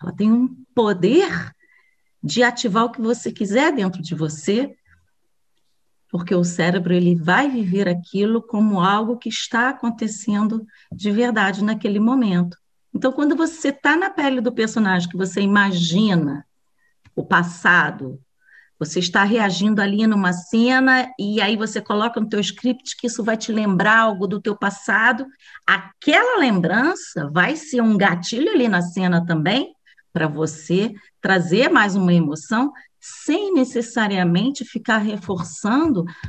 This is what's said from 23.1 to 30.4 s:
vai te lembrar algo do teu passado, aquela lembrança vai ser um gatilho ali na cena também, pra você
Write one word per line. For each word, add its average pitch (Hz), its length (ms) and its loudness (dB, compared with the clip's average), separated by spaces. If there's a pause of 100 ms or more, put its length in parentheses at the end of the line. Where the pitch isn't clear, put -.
vai 220 140 0
te 220 140 -8
lembrar 214 460 2
algo 208 300 2
do 202 120 -4
teu 214 160 -4
passado, 220 720 0 (400)
aquela 370 720 2
lembrança 208 920 0
vai 185 240 2
ser 254 260 -4
um 220 160 4
gatilho 196 540 0
ali 254 160 4
na 180 140 2
cena 175 440 0
também, 175 480 0 (380)
pra 156 160 -2
você 160 680 -2 (260)